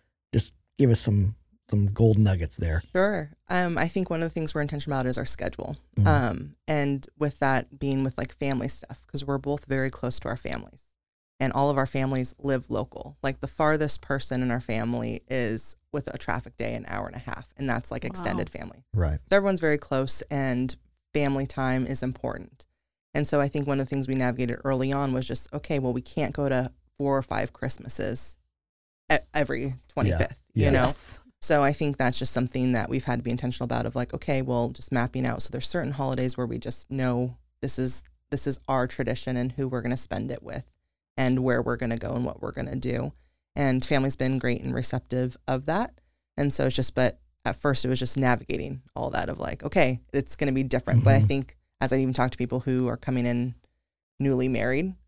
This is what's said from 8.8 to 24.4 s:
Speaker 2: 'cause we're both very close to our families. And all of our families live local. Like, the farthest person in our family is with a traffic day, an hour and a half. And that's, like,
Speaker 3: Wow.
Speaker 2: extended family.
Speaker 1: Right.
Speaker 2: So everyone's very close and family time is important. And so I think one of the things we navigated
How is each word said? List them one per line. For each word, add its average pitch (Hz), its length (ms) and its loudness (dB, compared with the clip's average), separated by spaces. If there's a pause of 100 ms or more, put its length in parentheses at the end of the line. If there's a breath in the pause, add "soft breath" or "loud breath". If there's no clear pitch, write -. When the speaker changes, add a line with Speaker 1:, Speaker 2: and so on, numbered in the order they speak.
Speaker 2:
'cause 139 180 -6
we're 139 140 0
both 139 260 -2
very 135 260 0
close - 300 -4
to - 80 -6
our - 80 -2
families. - 460 -8 (580)
And 131 120 0
all 139 180 2
of 139 80 0
our 135 80 2
families 131 520 -2
live 135 320 -2
local. - 520 -6
Like, 135 180 -4
the 139 80 -4
farthest 151 520 2
person 131 420 -2
in 127 80 0
our 120 100 0
family 117 680 -4
is 117 480 -2 (160)
with 147 200 -4
a - 60 -10
traffic - 380 -6
day, 113 180 -4
an 113 140 -8
hour 101 180 -6
and - 100 -12
a - 40 -10
half. - 260 -10 (100)
And 135 120 -4
that's, 120 220 -4
like, 117 140 -6
Speaker 3:
Wow. 123 40 -6
Speaker 2:
extended 101 420 -4
family. - 340 -14 (100)
Speaker 1:
Right. 80 240 2 (120)
Speaker 2:
So 190 60 6
everyone's 196 240 4
very 151 180 4
close 135 520 0
and 131 440 0 (380)
family 139 340 2
time 131 400 0
is 131 160 -4
important. - 640 -8 (480)
And 147 120 2
so 147 140 4
I 143 80 2
think 143 180 -2
one 139 140 0
of 135 60 -2
the - 40 -18
things 139 160 -2
we 131 80 0
navigated 123 500 0